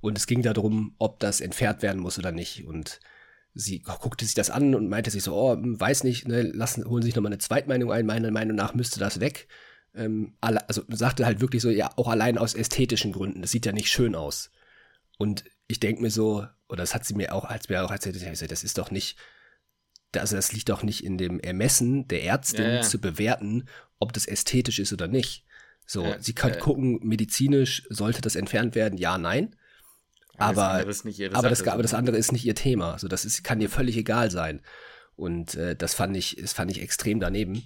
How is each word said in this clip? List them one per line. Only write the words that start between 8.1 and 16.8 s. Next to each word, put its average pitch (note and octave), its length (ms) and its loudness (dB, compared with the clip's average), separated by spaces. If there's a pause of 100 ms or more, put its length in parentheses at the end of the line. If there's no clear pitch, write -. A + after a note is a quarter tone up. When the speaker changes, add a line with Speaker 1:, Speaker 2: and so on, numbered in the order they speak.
Speaker 1:
Meinung A2 260 0
nach G2+ 180 0
müsste A#2+ 260 0
das G2 200 -2
weg." - 280 -4 (460)
Ähm, A2 460 -4
alle-, A2 280 2
also A2 200 -2
sagte A#2 380 2
halt G#2+ 140 2
wirklich B2 220 2
so, A#2+ 80 4
ja, G#2 260 2
auch A#2 120 2
allein A2+ 300 4
aus A2 160 0
ästhetischen A#2 580 2
Gründen. G2 300 -4
Das - 80 -4
sieht A#2 160 0
ja G2+ 60 0
nicht G#2 180 0
schön A2+ 240 2
aus. D2+ 360 -6 (640)
Und G#2 280 -2 (220)
ich - 140 -4
denk A2+ 200 0
mir A#2 100 2
so, G#2+ 360 2 (220)
oder F2 140 -6